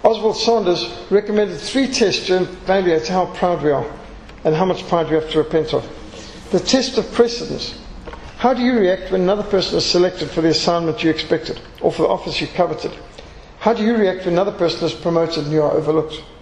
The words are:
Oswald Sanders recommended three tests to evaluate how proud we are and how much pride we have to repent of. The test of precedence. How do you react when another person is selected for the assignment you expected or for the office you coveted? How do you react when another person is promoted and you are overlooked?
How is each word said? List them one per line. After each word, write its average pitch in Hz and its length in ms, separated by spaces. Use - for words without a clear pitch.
Oswald 214 320
Sanders 196 520
recommended 208 480
three 262 300
tests - 380
to 185 160
evaluate 180 680
how 185 180
proud 175 360
we 147 80
are 135 160
and 156 100
how 175 100
much 180 240
pride 165 200
we 151 60
have 156 160
to 156 80
repent 156 340
of. 131 120
The 185 100
test - 380
of - 140
precedence. 156 640
How 247 160
do 240 80
you 247 140
react 185 380
when 185 100
another 202 220
person 185 340
is 170 80
selected 175 420
for 165 140
the 165 60
assignment 165 540
you 160 60
expected - 520
or 165 120
for 165 100
the - 60
office 180 320
you 151 80
coveted? 165 420
How 220 120
do 214 120
you 233 120
react 185 300
when 175 80
another 196 180
person 170 320
is 156 80
promoted 165 520
and 147 80
you 156 100
are 147 100
overlooked? 156 480